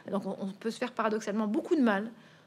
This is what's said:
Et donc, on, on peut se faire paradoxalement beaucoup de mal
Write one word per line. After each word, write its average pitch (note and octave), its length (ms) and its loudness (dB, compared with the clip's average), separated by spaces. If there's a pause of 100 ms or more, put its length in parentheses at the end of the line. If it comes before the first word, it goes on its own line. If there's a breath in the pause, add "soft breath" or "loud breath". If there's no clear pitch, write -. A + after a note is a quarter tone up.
Et F#3+ 60 -4
donc, G3 140 -2
on, F#3+ 120 -4
on G3 140 -6
peut A3+ 180 -6
se A3+ 80 -10
faire A#3+ 140 -4
paradoxalement G#3+ 560 0
beaucoup D4+ 260 0
de D4 80 6
mal G#3+ 260 4 (380 soft breath)